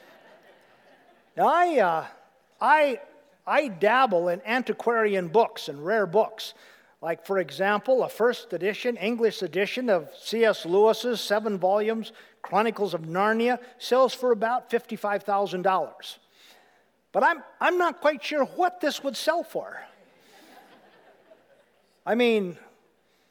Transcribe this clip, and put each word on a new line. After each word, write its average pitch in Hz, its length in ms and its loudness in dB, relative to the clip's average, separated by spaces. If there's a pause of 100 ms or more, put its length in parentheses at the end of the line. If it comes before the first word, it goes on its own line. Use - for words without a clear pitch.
(1400)
Now, 190 120 4
I, 330 320 4
uh, 165 240 2 (560)
I, 285 400 2 (460)
I 269 220 0
dabble 196 640 2
in 175 160 -4
antiquarian 220 840 0
books 202 400 2
and 147 160 -12
rare 202 220 0
books. 214 480 0 (480)
Like, 160 240 -6
for 196 120 -2
example, 190 680 0
a 147 40 -2
first - 460 -2
edition, 208 420 -4
English 214 460 -2
edition 196 480 -2
of 165 180 0 (100)
C 226 260 -2
S 214 200 2
Lewis's 208 560 2
seven 208 380 -2
volumes, 214 540 -2 (280)
Chronicles 202 540 0
of 160 80 -6
Narnia, 220 560 0 (200)
sells 254 360 2
for 254 180 0
about 233 380 -2
fifty-five 208 540 -4
thousand 196 360 -2
dollars. 180 580 -2 (960)
But 196 100 0
I'm, 302 200 2 (180)
I'm 320 160 2
not 339 240 0
quite 294 240 0
sure 294 220 -2
what 359 340 -2
this 294 240 -4
would 269 120 -4
sell 320 280 -2
for. - 340 -10 (2250)
I 196 80 0
mean, 220 420 0 (760)